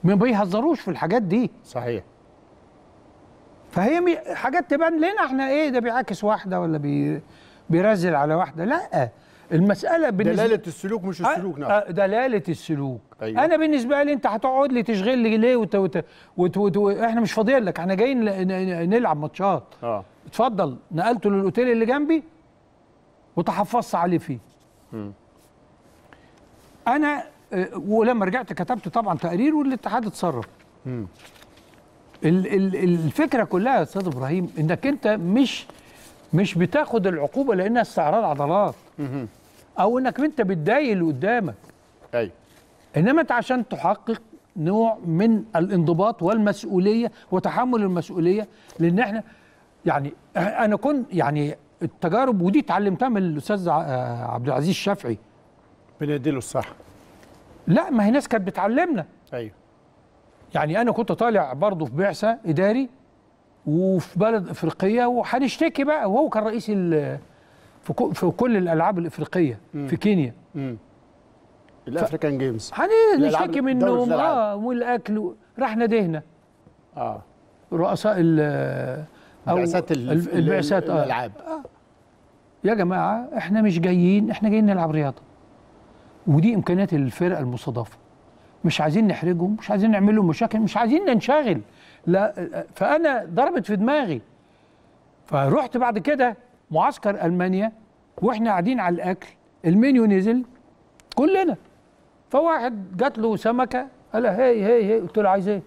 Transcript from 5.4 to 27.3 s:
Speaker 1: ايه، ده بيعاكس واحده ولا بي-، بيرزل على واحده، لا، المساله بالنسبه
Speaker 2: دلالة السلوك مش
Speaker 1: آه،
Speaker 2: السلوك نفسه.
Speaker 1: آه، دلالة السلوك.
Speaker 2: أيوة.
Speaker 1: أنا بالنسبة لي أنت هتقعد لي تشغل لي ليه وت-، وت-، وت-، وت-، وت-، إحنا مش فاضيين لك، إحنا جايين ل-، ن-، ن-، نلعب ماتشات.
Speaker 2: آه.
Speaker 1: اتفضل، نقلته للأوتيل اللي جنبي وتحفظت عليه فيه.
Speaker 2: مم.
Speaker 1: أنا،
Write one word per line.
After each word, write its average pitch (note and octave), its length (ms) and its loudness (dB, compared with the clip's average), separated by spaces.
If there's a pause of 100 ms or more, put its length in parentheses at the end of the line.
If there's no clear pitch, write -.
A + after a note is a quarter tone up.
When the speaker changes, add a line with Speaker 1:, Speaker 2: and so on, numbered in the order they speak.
Speaker 1:
ايه، D4 200 2
ده B3+ 100 0
بيعاكس A3+ 440 -4
واحده G3 380 -2
ولا D#3+ 160 -2
بي-، C#3+ 440 -2 (480)
بيرزل F3+ 460 2
على D3 200 2
واحده، E3+ 300 -4
لا، G3+ 440 -2 (420)
المساله G3+ 580 2
بالنسبه G#3 360 0
Speaker 2:
دلالة A3+ 220 2
السلوك G3 360 -8
مش F3+ 180 -6
Speaker 1:
آه، A#3 100 0
Speaker 2:
السلوك F3+ 280 -4
نفسه. C#3 140 0
Speaker 1:
آه، G3+ 180 2
دلالة G3+ 580 0
السلوك. C#3 520 -4 (200)
Speaker 2:
أيوة. A3 240 2
Speaker 1:
أنا E4 120 4
بالنسبة C#4+ 460 2
لي D4 100 0
أنت B3 140 -2
هتقعد C4 440 0
لي A#3+ 120 0
تشغل A3 340 0
لي A3+ 200 2
ليه B3 180 4
وت-، G#3+ 200 0
وت-، F#3+ 300 0 (320)
وت-، F3+ 200 2
وت-، G3 200 2
وت-، G3+ 200 2
إحنا A3+ 240 0
مش G#3 100 0
فاضيين A3+ 320 2
لك، F3 160 -4
إحنا F#3 160 -2
جايين A#3+ 300 2
ل-، F#3+ 220 0
ن-، F#3 400 -2
ن-، - 20 0
نلعب G#3 280 2
ماتشات. D#3 460 -2 (200)
Speaker 2:
آه. A2 200 -4 (240)
Speaker 1:
اتفضل، G3 500 -2 (140)
نقلته G3+ 380 0
للأوتيل G3+ 400 0
اللي A3+ 160 2
جنبي D4 380 0 (1120)
وتحفظت G3 600 -2
عليه F3 220 0
فيه. C3+ 200 -6 (560)
Speaker 2:
مم. G#2 180 -10 (1800)
Speaker 1:
أنا، C#4+ 360 0 (300)